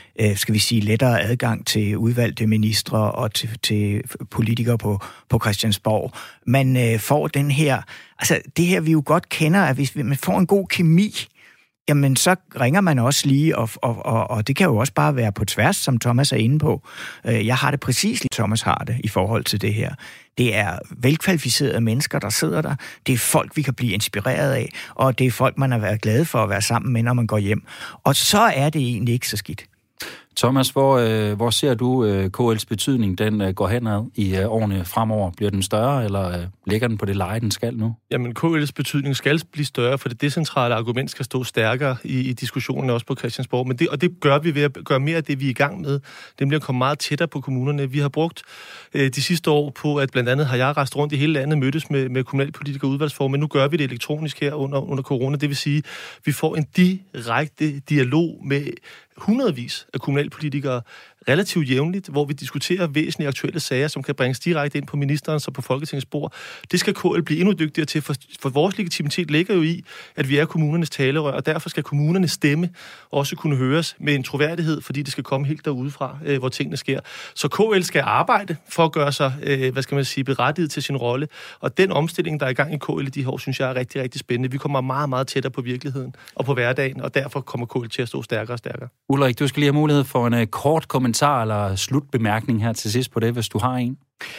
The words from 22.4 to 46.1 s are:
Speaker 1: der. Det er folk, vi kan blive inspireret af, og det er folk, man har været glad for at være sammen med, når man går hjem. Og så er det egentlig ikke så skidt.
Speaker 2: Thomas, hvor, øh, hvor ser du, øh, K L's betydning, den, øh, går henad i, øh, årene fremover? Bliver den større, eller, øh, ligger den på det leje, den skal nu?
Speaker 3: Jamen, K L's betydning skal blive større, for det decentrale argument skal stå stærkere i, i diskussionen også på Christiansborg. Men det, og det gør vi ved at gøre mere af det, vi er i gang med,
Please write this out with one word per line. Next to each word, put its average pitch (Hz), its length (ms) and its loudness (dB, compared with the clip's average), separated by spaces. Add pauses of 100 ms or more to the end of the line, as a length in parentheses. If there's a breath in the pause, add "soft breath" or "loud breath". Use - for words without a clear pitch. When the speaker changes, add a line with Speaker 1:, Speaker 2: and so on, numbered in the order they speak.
Speaker 1:
der. 143 120 -2 (320 loud breath)
Det 135 60 2
er 120 60 2
folk, - 380 0
vi 151 60 0
kan 131 120 -2
blive 120 180 -2
inspireret 131 600 -2
af, 120 200 -2 (220 loud breath)
og 131 240 2
det 131 80 4
er 123 40 4
folk, - 280 0
man 135 120 2
har 120 80 0
været 107 220 0
glad 110 240 2
for - 140 -2
at 107 120 2
være 101 120 0
sammen 120 300 0
med, 117 100 2
når 120 100 2
man 120 140 2
går 107 120 0
hjem. 101 240 0 (420 loud breath)
Og 139 120 4
så - 220 4
er 160 320 4
det 151 120 0
egentlig 120 300 0
ikke 123 160 -2
så 101 80 -4
skidt. - 280 -8 (720 loud breath)
Speaker 2:
Thomas, 131 340 4
hvor, 135 280 4
øh, 110 380 2
hvor 117 140 0
ser 135 240 2
du, 123 300 2
øh, 95 260 2
K - 100 -8
L's 113 280 2
betydning, 107 500 0
den, 107 220 2
øh, 95 140 0
går 95 140 0
henad 110 360 0 (100)
i, 95 220 0
øh, 107 160 0
årene 101 320 0
fremover? 107 520 0
Bliver 101 140 0
den 98 120 -2
større, 120 420 0
eller, 98 240 -2
øh, 87 160 -4 (220)
ligger 110 220 0
den 110 100 -2
på 110 80 -4
det 98 100 -2
leje, 98 240 -2
den 110 100 -2
skal 117 260 -4
nu? 113 180 -2 (160)
Speaker 3:
Jamen, 120 240 -2
K - 100 -4
L's 156 320 0
betydning 139 400 -2
skal 151 240 0 (120)
blive 147 120 -4
større, 131 340 0
for - 100 -6
det 113 120 -8
decentrale 143 540 0
argument 117 360 -2
skal - 140 -8
stå 127 200 -4
stærkere 127 600 0
i, 131 160 -2
i 127 120 -2
diskussionen 127 580 -4
også 117 160 -2
på 135 80 -4
Christiansborg. 123 540 -4
Men 127 80 -2
det, 165 120 2
og 139 120 -4
det 175 200 0
gør 143 180 4
vi 156 160 0
ved 147 80 2
at 143 100 2 (120)
gøre 135 160 2
mere 156 160 0
af 160 80 -2
det, 135 160 -2
vi 139 60 0
er 131 40 2
i - 20 -2
gang 143 280 -2
med, 143 200 -2 (400 loud breath)